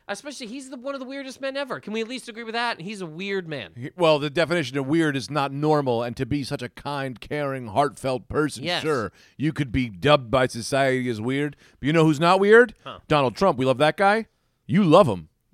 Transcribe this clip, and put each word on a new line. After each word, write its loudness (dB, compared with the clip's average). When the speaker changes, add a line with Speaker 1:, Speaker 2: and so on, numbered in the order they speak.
Speaker 1:
Especially, -12
he's -14
the, -16
one -10
of -10
the -12
weirdest -12
men -8
ever. -8
Can -10
we -2
at -8
least -12
agree -14
with -12
that? -4
He's -10
a -10
weird -6
man. -10
Speaker 2:
He, -12
well, 4
the -2
definition -2
of -4
weird 2
is -6
not -2
normal, 2
and -6
to -2
be -4
such -6
a -10
kind, -8
caring, -6
heartfelt -2
person, -2
Speaker 1:
Yes. -2
Speaker 2:
sure, -2
you 0
could -4
be 0
dubbed 2
by 2
society -2
as -4
weird. -4
But -4
you 2
know 6
who's 2
not 4
weird? 6
Speaker 1:
Huh. -14
Speaker 2:
Donald 2
Trump. 2
We 2
love 2
that 2
guy. 2
You 4
love 8
him. -4